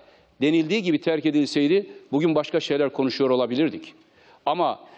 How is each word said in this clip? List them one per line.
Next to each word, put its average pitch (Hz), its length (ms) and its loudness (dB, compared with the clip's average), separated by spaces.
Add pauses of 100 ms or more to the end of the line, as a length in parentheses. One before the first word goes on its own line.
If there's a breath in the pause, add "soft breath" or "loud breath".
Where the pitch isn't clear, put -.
(420 soft breath)
denildiği 160 420 2
gibi 160 180 0
terk 160 240 -2
edilseydi 151 640 0 (220 loud breath)
bugün 156 240 2
başka 147 240 0
şeyler 143 300 0
konuşuyor 131 400 0
olabilirdik. 127 640 0 (520 soft breath)
Ama 147 340 0 (180 loud breath)